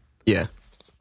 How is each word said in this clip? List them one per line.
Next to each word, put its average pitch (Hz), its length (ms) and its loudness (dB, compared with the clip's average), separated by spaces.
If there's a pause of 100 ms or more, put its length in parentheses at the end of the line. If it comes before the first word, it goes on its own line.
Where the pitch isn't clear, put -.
(260)
Yeah. 92 220 0 (540)